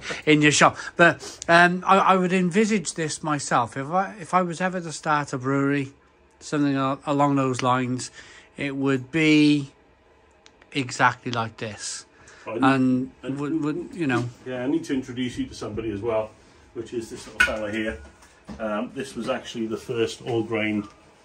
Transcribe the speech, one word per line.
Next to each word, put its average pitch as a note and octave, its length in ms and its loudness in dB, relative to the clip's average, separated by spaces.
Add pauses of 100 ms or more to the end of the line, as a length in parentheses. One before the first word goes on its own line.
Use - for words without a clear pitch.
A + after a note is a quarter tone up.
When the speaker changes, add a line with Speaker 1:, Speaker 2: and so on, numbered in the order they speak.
(140)
Speaker 1:
<laughs> - 140 -12
in D3+ 160 6
your D3+ 80 8
shop, C#3 260 6 (200)
but, - 420 4 (100)
um, F3 380 6
I, F#3+ 100 8
I F#3+ 180 6
would F3+ 160 2
envisage F#3+ 600 2
this D#3 300 -6
myself. C#3+ 520 0
If C#3 140 -6
I, F#3+ 300 -2
if E3+ 160 -2
I F#3 80 4
was E3+ 180 -4
ever F#3 200 -2
to E3 100 -10
start D3 420 -2
a C3+ 60 -4
brewery, C#3 540 0 (460)
something C#3+ 360 0
al-, C3+ 320 -2
along C#3+ 300 2
those C3 260 0
lines, B2+ 480 0 (440)
it C#3 200 -6
would C3+ 360 -2
be D3+ 600 4 (1000)
exactly B2+ 580 0
like A2+ 260 -4
this. - 480 -10 (420)
Speaker 2:
I A2+ 60 -8
need, A#2+ 100 -2
Speaker 1:
And C3 480 2 (120)
Speaker 2:
I B2+ 60 -6
Speaker 1:
would, C#3+ 340 -4
would, D3+ 300 -4
you E3+ 120 -4
know. A#2+ 240 0 (160)
Speaker 2:
Yeah, B2+ 180 -8
I B2+ 40 -4
need D#3+ 160 0
to D3 100 -6
introduce B2+ 460 -6
you B2+ 80 -6
to - 80 -16
somebody A2 340 -8
as G2 120 -6
well, F#2 280 -2 (460)
which A#2 180 -10
is A2+ 160 -6
this - 160 -14
little G#2+ 180 -4
fella G#2+ 280 -4
here. A2 280 -6 (600)
Um, A2 340 -6
this C3 220 -10
was A2+ 140 -6
actually A#2 360 -6
the A2 120 -6
first A2+ 440 -4
all A#2 220 -2
grain G#2+ 440 -2 (380)